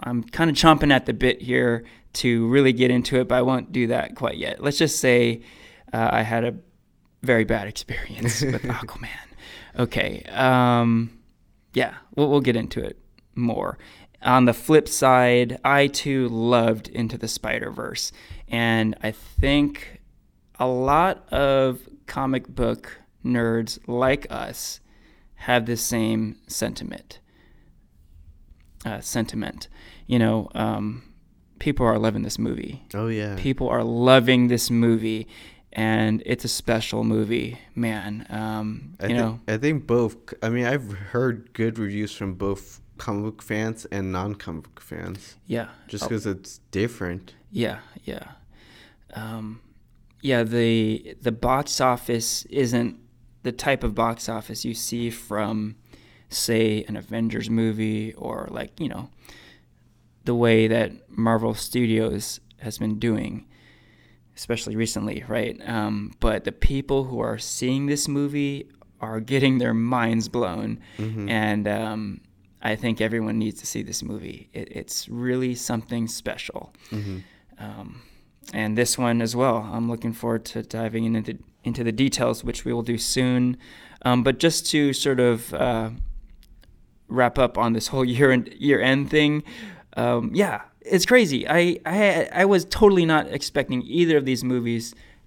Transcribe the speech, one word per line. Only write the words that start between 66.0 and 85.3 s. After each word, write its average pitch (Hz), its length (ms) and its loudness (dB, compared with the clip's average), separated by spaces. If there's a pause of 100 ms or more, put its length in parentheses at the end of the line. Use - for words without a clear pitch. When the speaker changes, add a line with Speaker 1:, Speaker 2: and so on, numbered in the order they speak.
Speaker 1:
but 107 260 0
the 107 60 -4
people 139 540 0
who 127 140 -6
are 113 180 -4
seeing 131 480 -4
this 147 220 -2
movie 143 600 -4 (320)
are 110 200 -6
getting 131 400 2
their 120 140 2
minds 113 560 0
blown. 110 500 -4 (180)
Speaker 2:
Mm-hmm. 107 320 -6
Speaker 1:
And, 107 380 0
um, 107 540 -4 (420)
I 110 120 -2
think 113 240 -2
everyone 110 380 -2
needs 110 220 -4
to - 80 -12
see - 160 -6
this - 180 -8
movie. - 500 -12
It, - 240 -12
it's - 320 -10
really 123 460 -2
something 117 540 -4
special. - 640 -10 (160)
Speaker 2:
Mm-hmm. 101 300 -8 (400)
Speaker 1:
Um, 107 420 -14 (520)
and 107 220 -2
this 120 220 2
one 117 240 2
as 113 140 -2
well. 123 220 2 (140)
I'm 117 160 -2
looking 117 260 -4
forward 113 320 -4
to 113 180 -8
diving 113 420 -4
into, 113 320 -2 (260)
into 120 200 -4
the 117 80 0
details, 120 520 0
which 120 220 -6
we 123 80 -2
will 117 80 -2
do 117 160 -2
soon. 123 600 0 (440)
Um, 123 220 2
but 131 160 2
just 160 320 2
to 143 220 4
sort 131 260 0
of, 120 340 2